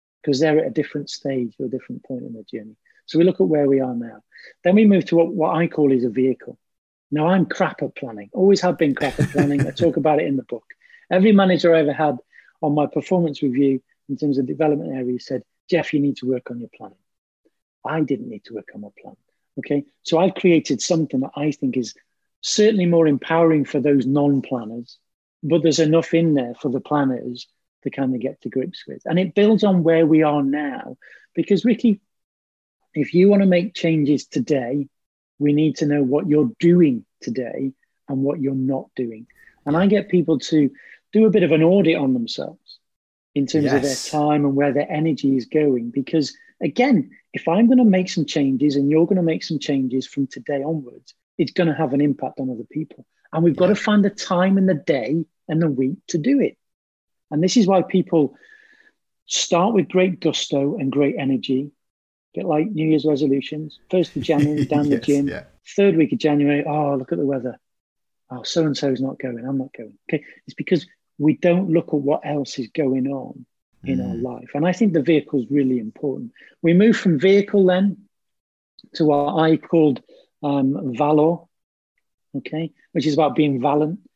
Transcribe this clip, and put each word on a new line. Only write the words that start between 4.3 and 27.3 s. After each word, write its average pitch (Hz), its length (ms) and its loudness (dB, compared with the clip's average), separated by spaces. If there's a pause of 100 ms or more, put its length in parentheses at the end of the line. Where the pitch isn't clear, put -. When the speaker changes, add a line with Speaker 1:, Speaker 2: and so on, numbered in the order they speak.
Speaker 1:
Then 180 120 2
we 214 120 6
move 196 200 4
to 170 100 0
what, 170 160 2
what 160 240 -2
I 170 100 0
call 147 260 2
is 127 120 0
a 120 60 -2
vehicle. 127 480 -4 (520)
Now, 151 180 0
I'm 180 180 2
crap - 360 -4
at - 120 -8
planning, 107 380 -14
always 190 280 4
have 180 180 0
been 143 160 2
crap 139 240 -4
at 139 120 2
planning. 143 360 0
I - 40 -8
talk - 260 0
about 151 240 2
it - 60 -2
in 139 100 -2
the 127 60 -4
book. - 220 -12 (460)
Every 190 220 4
manager 185 420 4
I 160 60 4
ever 147 120 0
had 143 260 0 (440)
on 147 120 0
my 147 120 0
performance 156 560 -2
review 135 400 0 (260)
in 139 80 -6
terms 143 220 -2
of 131 80 -2
development 147 480 -2
area 123 260 -6
said, 127 220 -8 (280)
"Jeff, 160 240 -2
you 143 60 2
need 143 180 0
to 123 80 -10
work 127 240 -4
on 120 100 -10
your 113 160 -14
planning." - 220 -20 (840)
I 156 160 -4
didn't 135 280 -4
need 107 160 -16
to 117 100 -18
work 104 200 -12
on 104 80 -16
my 104 60 -16 (120)
plan. 101 160 -20 (420)
Okay, 285 260 -4 (180)
so 160 160 0
I've 185 160 2
created 156 460 2
something 160 400 -2
that 139 160 -4
I 147 160 -2
think 131 240 -4
is 117 180 -6 (460)
certainly 208 460 2
more 170 200 4
empowering 160 580 2
for 143 160 -4
those 143 260 2
non-planners, 127 920 -2 (440)
but 156 200 0
there's 160 160 2
enough 160 360 2
in 165 200 2
there 120 200 -2
for 143 160 -6
the 123 100 -4
planners 123 640 -4 (360)